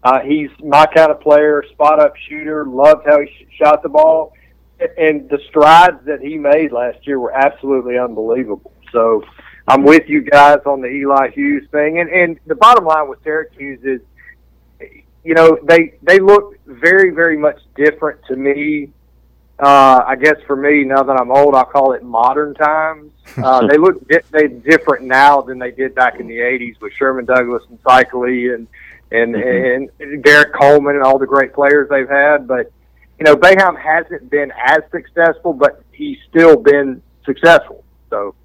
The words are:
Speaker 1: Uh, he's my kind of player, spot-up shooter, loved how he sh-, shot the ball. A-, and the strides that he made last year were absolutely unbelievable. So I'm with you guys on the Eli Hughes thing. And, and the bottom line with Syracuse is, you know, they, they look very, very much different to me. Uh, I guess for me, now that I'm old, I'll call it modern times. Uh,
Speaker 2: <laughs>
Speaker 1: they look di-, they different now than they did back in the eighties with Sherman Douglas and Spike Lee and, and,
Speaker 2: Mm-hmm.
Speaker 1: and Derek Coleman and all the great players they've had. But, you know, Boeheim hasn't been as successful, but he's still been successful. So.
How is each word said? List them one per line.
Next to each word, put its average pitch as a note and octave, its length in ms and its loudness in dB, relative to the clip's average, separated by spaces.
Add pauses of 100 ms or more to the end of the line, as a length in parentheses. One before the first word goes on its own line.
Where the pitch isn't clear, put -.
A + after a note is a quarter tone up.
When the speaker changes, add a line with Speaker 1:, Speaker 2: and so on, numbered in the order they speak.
Speaker 1:
Uh, B2+ 180 0
he's D3 280 -4 (140)
my D3+ 220 2
kind D#3 260 2
of D3 80 -6
player, D3 520 2
spot-up D3+ 440 0
shooter, D3+ 500 -12
loved C#3+ 400 2
how D3 140 2
he D3 80 -6
sh-, - 300 -20
shot D3+ 260 0
the D#3+ 60 -8
ball. D#3 420 0 (480)
A-, E3+ 180 -8
and D#3 320 -4
the C#3+ 100 -6 (100)
strides E3 560 4
that C#3+ 160 -8
he D3 160 -12
made D3 340 0
last A#2+ 340 -8
year C#3 140 -6
were A#2+ 140 -8
absolutely C3+ 640 -4
unbelievable. A#2+ 760 -8 (220)
So A2+ 320 -2 (420)
I'm C#3 160 2
with D3+ 240 4
you D3 140 -2
guys C#3+ 440 4
on C#3 140 -4
the B2+ 80 -10
Eli C#3 440 -2
Hughes C#3+ 380 -6
thing. D3+ 300 -4
And, E3+ 100 -6
and E3+ 360 -2
the D#3 100 -6
bottom A3 300 4
line D#3 240 -2
with C3 140 -16
Syracuse C#3+ 600 -12
is, C3 160 -6 (1300)
you E3 80 -4
know, E3 300 4
they, E3 400 2
they F3+ 160 4
look G3+ 360 2 (120)
very, E3+ 420 0
very E3 260 -2
much D3 240 -4 (160)
different D3+ 520 -4
to C3 100 -8
me. C#3+ 540 -6 (680)
Uh, C3+ 460 4
I C3+ 100 -6
guess D3+ 200 -2 (100)
for C#3+ 100 -6
me, C#3+ 280 -2
now C3+ 180 -2
that C3 180 -2
I'm B2 120 -4
old, C#3 240 2
I'll C3 100 2
call D#3 280 -2
it - 100 -10
modern B2+ 500 -2
times. D#3 580 -6 (260)
Uh, B2+ 300 0
Speaker 2:
<laughs> - 20 -2
Speaker 1:
they D3 80 2
look F3+ 300 0
di-, D#3+ 220 0
they D#3 180 0
different C3 560 -2
now C3+ 380 2
than C3 160 -12
they B2 140 -12
did C3 240 -8
back B2+ 240 -2
in A#2 80 -14
the A#2 120 -14
eighties A#2+ 400 -6
with G#2 140 -16
Sherman C3 320 -4
Douglas B2 420 -2
and A#2+ 120 -20
Spike B2+ 340 2
Lee B2 400 -6
and, A#2 140 -14 (440)
and, A#2 220 -2
Speaker 2:
Mm-hmm. B2+ 680 -6
Speaker 1:
and C#3+ 200 -14
Derek D3 300 4
Coleman C#3+ 420 2
and C#3 80 -2
all C3+ 140 2
the C3+ 80 -2
great C3+ 280 -2
players C#3+ 360 0
they've C3+ 180 -2
had. C#3+ 400 0
But, B2 240 -6 (460)
you D#3+ 80 -10
know, D3+ 100 6
Boeheim F3+ 460 2
hasn't D#3+ 480 -6
been C#3+ 240 -4 (100)
as D3 180 0 (100)
successful, E3 600 -4
but C#3+ 280 -2 (100)
he's D3 280 -14 (100)
still E3 260 4
been C#3 460 0 (240)
successful. - 580 0 (280)
So. G2+ 340 -10